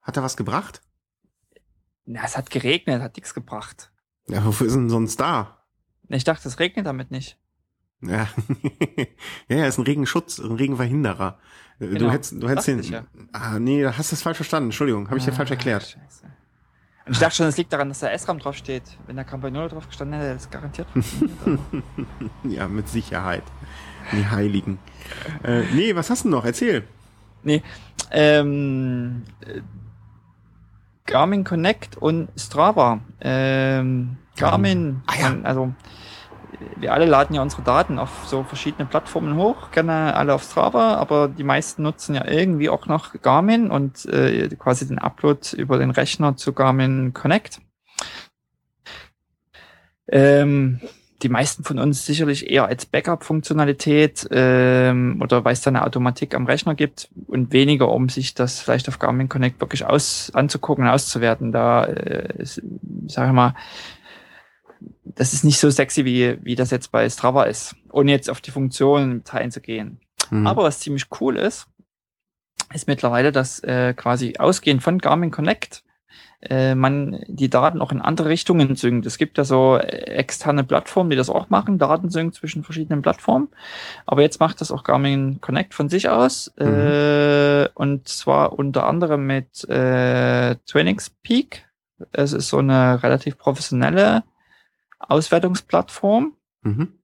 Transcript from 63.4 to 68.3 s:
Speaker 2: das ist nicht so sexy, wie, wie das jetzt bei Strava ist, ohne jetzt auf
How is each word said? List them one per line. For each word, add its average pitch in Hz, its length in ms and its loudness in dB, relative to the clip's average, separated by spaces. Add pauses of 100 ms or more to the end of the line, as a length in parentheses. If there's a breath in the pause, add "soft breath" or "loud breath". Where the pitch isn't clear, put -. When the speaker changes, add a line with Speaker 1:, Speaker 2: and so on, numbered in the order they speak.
Speaker 2:
das - 300 -2
ist - 100 -2
nicht 151 160 6
so 151 100 6
sexy, 139 360 2
wie, 123 360 2
wie 120 140 -4
das 123 160 0
jetzt 123 180 -4
bei 113 200 2
Strava 127 340 2
ist, - 320 -4 (160)
ohne 143 200 4
jetzt 135 180 2
auf 135 100 -6